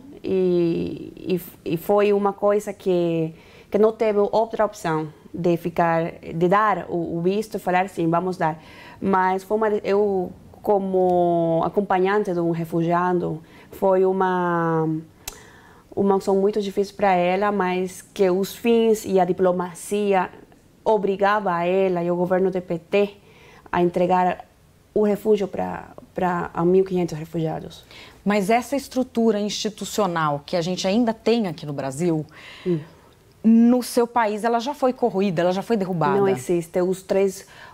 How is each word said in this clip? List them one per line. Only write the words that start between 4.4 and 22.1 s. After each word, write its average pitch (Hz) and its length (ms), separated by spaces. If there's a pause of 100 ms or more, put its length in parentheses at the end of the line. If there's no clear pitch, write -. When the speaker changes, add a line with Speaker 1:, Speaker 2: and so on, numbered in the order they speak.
Speaker 1:
opção 160 440 (240)
de 175 240
ficar, 165 640
de 170 280
dar 196 400
o, 170 280
o 170 60
visto 202 340
e 190 40
falar, 185 280
"Sim, 165 220
vamos 180 260
dar." 160 260 (380)
Mas 190 420
foi 214 140
uma 220 140
de-, 208 140
eu, 196 460 (300)
como 180 1040
acompanhante 196 680
de 175 80
um 170 100
refugiado, 170 880 (300)
foi 190 340
uma, 175 840 (1080)
uma 196 200
opção 190 200
muito 208 240
difícil 196 360
pra 196 180
ela, 185 360
mas 185 520
que - 280
os 185 240
fins 226 500
e 190 140
a 180 60
diplomacia 180 1080 (540)
obrigava 196 680
a 170 100
ela 185 380
e 170 80